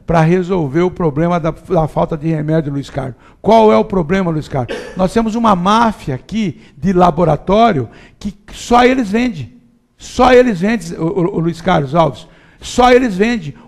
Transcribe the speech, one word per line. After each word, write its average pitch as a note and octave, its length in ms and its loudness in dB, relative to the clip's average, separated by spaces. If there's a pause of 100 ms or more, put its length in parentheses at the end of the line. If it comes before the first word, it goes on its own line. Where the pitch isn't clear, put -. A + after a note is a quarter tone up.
pra E3 160 2
resolver E3+ 600 0
o F3+ 80 0
problema E3+ 500 -2
da, D#3 120 -2
da D#3 360 -2
falta E3 300 -4
de D3+ 120 -6
remédio, D3+ 420 -2
Luiz C#3 180 -8
Carlos. C3 260 -10 (260)
Qual A3 300 4
é A3 60 4
o G#3+ 80 2
problema, F#3 460 -2
Luiz D#3 160 -6
Carlos? B2+ 280 -6 (200)
Nós F#3 180 -2
temos A3+ 220 0
uma A3+ 200 2
máfia G3+ 600 0
aqui F#3+ 460 -6 (160)
de F#3 160 -2
laboratório F3+ 960 2 (280)
que G#3 160 -10 (200)
só A#3+ 320 2
eles B3+ 260 0
vendem. G#3+ 460 -4 (400)
Só B3+ 340 2
eles B3 300 4
vendem, F#3+ 360 -4
o, E3 60 -6
o, E3+ 320 -2
o - 40 -2
Luiz E3 220 -4
Carlos D#3 320 0
Alves. D#3+ 340 0 (340)
Só B3 300 2
eles B3 240 4
vendem. G3 380 -2 (140)